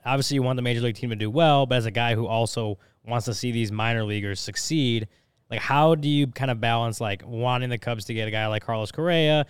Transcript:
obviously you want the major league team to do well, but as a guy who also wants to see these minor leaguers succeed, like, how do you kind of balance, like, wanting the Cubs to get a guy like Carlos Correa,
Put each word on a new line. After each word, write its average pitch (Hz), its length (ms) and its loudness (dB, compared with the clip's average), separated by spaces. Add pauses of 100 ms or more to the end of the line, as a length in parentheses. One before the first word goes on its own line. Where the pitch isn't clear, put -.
obviously 135 300 0
you 131 60 4
want 127 140 2
the 123 60 -2
major 120 180 2
league 120 140 0
team 123 160 -6
to 113 60 -4
do 107 120 -2
well, 143 380 4
but 123 100 0
as 113 100 2
a 113 40 -2
guy 117 240 0
who 113 120 0
also 113 520 -2 (260)
wants 113 220 -2
to 117 80 -4
see 123 160 -4
these 117 220 -2
minor 113 320 0
leaguers 101 360 -4
succeed, 117 680 -2 (420)
like, 117 100 -4
how 151 340 4
do 147 140 -2
you 143 200 2
kind 131 220 -4
of 113 120 -2
balance, 117 360 0
like, 101 280 -4
wanting 123 420 -2
the 123 80 -2
Cubs 113 300 -6
to 117 80 -6
get 110 120 -2
a 110 40 -4
guy 110 160 -2
like 107 180 -2
Carlos 110 260 -4
Correa, 156 600 2